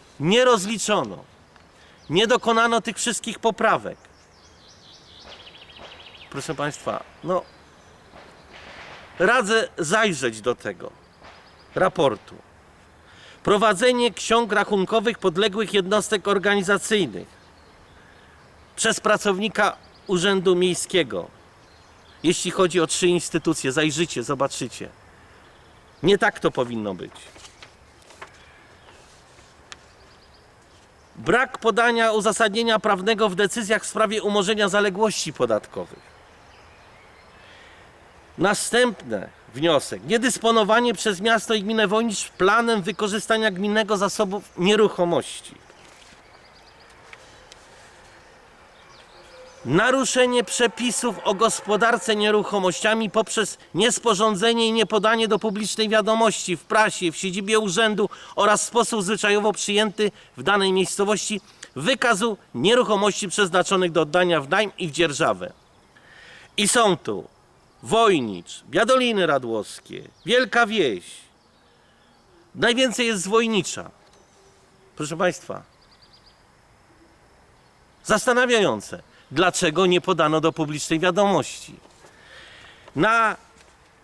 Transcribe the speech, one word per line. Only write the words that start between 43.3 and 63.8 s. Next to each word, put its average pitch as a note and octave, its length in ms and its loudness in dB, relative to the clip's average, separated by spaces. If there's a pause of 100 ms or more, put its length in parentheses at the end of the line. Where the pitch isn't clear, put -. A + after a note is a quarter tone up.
gminnego G3 460 0
zasobu G3 440 -2 (160)
nieruchomości. F3+ 960 0 (4000)
Naruszenie B3 800 2
przepisów A#3 800 -2
o G#3+ 100 0
gospodarce G#3+ 840 0
nieruchomościami G#3 920 0
poprzez - 480 -2 (160)
niesporządzenie A3 960 2
i A3 60 0
niepodanie A3 540 2
do G3+ 120 2
publicznej G#3+ 500 -2
wiadomości A3 680 2
w - 60 -20
prasie, G#3 480 0
w - 60 -12
siedzibie G3 420 -2
urzędu G#3+ 500 0 (260)
oraz G#3 280 2
w - 40 -6
sposób A3+ 360 0
zwyczajowo G#3 500 0
przyjęty G#3 580 -2 (260)
w B2+ 60 -12
danej F#3+ 300 2
miejscowości G3 680 -2 (340)
wykazu A3 600 0 (180)
nieruchomości G3+ 760 2
przeznaczonych F#3 640 0